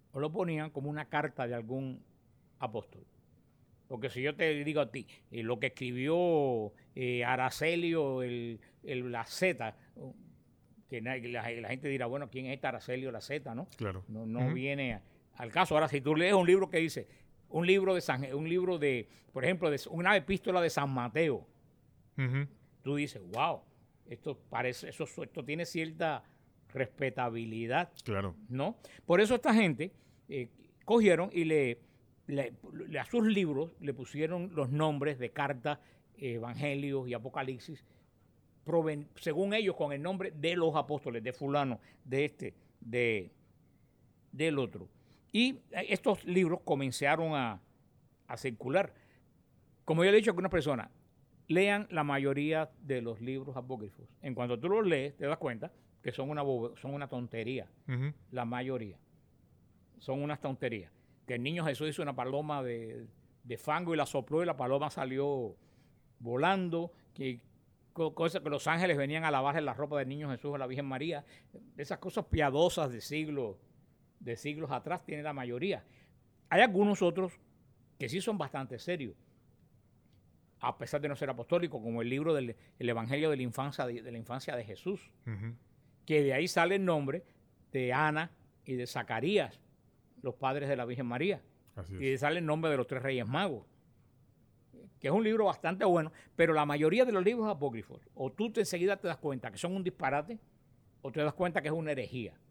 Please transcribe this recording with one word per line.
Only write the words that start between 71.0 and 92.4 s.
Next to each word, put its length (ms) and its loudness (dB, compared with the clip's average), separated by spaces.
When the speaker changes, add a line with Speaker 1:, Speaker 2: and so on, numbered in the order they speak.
Speaker 1:
Esas 220 -8
cosas 260 -4
piadosas 640 4
de 80 -8
siglos, 580 -4
de 160 -6
siglos 360 -6
atrás 340 -4
tiene 180 -8
la 80 -6
mayoría. 540 -4
Hay 120 8
algunos 400 6
otros 320 2
que 120 -4
sí 100 -2
son 180 -2
bastante 420 -6
serios, 360 -4
a 180 -2
pesar 240 -4
de 80 -4
no 60 -4
ser 140 -4
apostólicos, 520 -2
como 200 -2
el 80 0
libro 240 0
del, 220 -2
el 100 0
Evangelio 400 0
de 80 2
la 60 -4
infancia 420 -4
de, 160 -6
de 100 -12
la 60 -10
infancia 380 -8
de 80 -6
Jesús, 480 -8
Speaker 2:
Ujú. 300 -8
Speaker 1:
que 180 4
de 100 4
ahí 140 2
sale 280 4
el 100 2
nombre 380 0
de 200 0
Ana 400 2
y 80 -6
de 140 -4
Zacarías, 720 0
los 140 -4
padres 340 -2
de 80 2
la 80 -4
Virgen 200 -6
María. 360 -2
Speaker 2:
Así 200 -10
Speaker 1:
Y 20 -8
de 100 -4
ahí 60 2
Speaker 2:
es. 80 -2
Speaker 1:
sale 180 2
el 60 -2